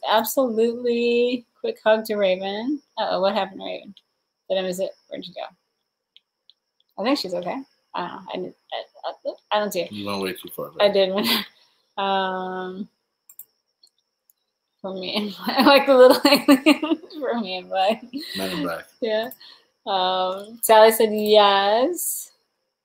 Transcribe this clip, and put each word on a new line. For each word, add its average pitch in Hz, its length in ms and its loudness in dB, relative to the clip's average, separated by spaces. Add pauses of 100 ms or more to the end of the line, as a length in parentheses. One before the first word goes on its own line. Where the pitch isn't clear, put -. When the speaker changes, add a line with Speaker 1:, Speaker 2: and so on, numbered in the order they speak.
Speaker 1:
absolutely. 240 1400 0 (140)
Quick 226 240 -8
hug 220 220 2
to 214 100 -6
Raven. 202 680 -2 (160)
Uh-oh, 180 240 -4
what 196 140 0
happened 196 260 -6
to - 40 -12
Raven? - 280 -12 (560)
Did 190 100 -2
I - 20 -4
miss 185 180 -6
it? 190 120 -6 (160)
Where'd - 180 -16
she 180 80 -20
go? - 80 -14 (1600)
I 196 40 -6
think 269 140 0
she's 185 160 -8
okay. 180 300 -8 (320)
I 180 120 -6
don't - 40 -10
know. 196 100 -16 (100)
I 180 60 -8
didn't, 180 180 -10 (160)
I, - 120 -10 (260)
I, - 220 -12 (220)
I 214 60 2
don't 208 140 -4
see 180 80 -4
her. - 80 -6
Speaker 2:
You 101 160 -12
went 101 160 -6
way 92 120 -4
too - 220 -18
far, 76 140 -10 (100)
Speaker 1:
I 208 100 4
Speaker 2:
babe. 190 260 2
Speaker 1:
did. 220 340 -2
<laughs> - 60 -20 (420)
Um, 185 920 -6 (1900)
for 190 120 -10
me 190 220 -8
and 208 260 -6
<laughs> - 60 -10
Mike, 247 180 2
like 196 200 6
the 269 100 4
little 254 260 8
<laughs> - 40 2
alien 285 720 4 (200)
for 233 200 -4
me 185 180 -6
and 185 120 -14
Mike. 190 340 -2 (340)
Speaker 2:
Men 190 140 -6
in 302 120 -6
Black. - 220 -8 (160)
Speaker 1:
Yeah. 220 280 -4 (560)
Um, 190 760 -4
Sally 220 300 8
said 226 220 2
yes. 214 1160 2 (540)